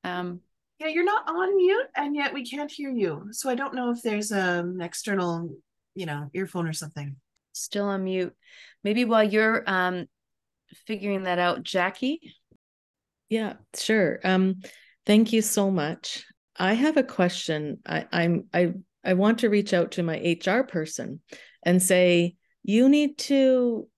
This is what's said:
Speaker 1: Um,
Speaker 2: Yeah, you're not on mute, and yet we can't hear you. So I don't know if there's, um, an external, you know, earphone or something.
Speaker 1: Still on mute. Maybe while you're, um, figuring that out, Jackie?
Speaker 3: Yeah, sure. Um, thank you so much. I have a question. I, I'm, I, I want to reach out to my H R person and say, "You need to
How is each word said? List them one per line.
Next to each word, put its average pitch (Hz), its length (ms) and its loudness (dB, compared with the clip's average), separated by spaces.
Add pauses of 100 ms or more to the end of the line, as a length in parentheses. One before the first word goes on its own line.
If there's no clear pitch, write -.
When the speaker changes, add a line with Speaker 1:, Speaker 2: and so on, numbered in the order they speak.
Speaker 1:
Um, 180 380 -8 (380)
Speaker 2:
Yeah, 311 80 -6
you're 330 180 0
not 415 240 0
on 370 260 0
mute, 392 400 4
and 294 200 -2
yet 277 180 -2
we 269 120 -8
can't 294 260 -8
hear 277 200 -8
you. 185 400 -2
So - 180 -6
I 247 60 0
don't 277 180 -6
know 247 180 -2
if 240 120 -4
there's, 214 280 -2
um, 180 440 0
an 180 60 -6
external, 170 760 -4 (400)
you 190 100 -6
know, 147 280 -8
earphone 175 340 -4
or 160 60 -4
something. 143 420 -10 (380)
Speaker 1:
Still - 320 -6
on 196 180 -2
mute. 185 320 -4 (480)
Maybe 214 220 0
while 220 180 4
you're, 220 440 2
um, 180 400 0 (760)
figuring 196 380 -4
that 180 160 0
out, 175 240 0
Jackie? 196 720 -4 (960)
Speaker 3:
Yeah, 220 240 -2 (220)
sure. 208 480 0
Um, 185 380 2 (440)
thank 214 260 6
you 226 100 2
so 202 300 0
much. 165 540 -4 (320)
I 185 160 2
have 302 240 2
a 285 60 4
question. 165 840 -2
I, 160 260 -4
I'm, 170 420 0
I, 175 200 2 (300)
I 185 100 0
want 208 260 4
to 233 100 2
reach 208 240 2
out 175 200 2
to 175 100 -4
my 165 140 -2
H 170 300 -2
R 233 160 2
person - 580 -8 (420)
and 180 180 4
say, 175 540 4 (280)
"You 233 260 4
need 294 300 4
to 254 680 2 (100)